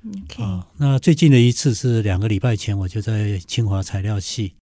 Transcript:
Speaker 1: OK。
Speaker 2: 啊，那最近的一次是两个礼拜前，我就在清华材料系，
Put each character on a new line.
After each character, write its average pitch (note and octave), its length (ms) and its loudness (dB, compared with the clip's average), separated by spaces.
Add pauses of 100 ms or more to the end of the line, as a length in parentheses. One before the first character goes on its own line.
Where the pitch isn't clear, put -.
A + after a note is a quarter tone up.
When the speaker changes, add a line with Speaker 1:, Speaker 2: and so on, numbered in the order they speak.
(240)
Speaker 1:
OK。 - 180 -14
Speaker 2:
啊， F#2 240 -6 (120)
那 C#3 220 2
最 E3 140 4
近 D#3 160 6
的 C3 100 8
一 A#2+ 120 6
次 A#2+ 220 0
是 A#2 280 0
两 F#2+ 180 0
个 A2 80 -2
礼 G#2 120 0
拜 A#2 160 0
前， G2+ 220 -4
我 F#2+ 100 -4
就 G#2+ 140 -6
在 G#2 380 -2
清 A2+ 280 -4
华 G2 160 -2
材 F#2+ 180 -6
料 G#2 180 -4
系， G2 440 -6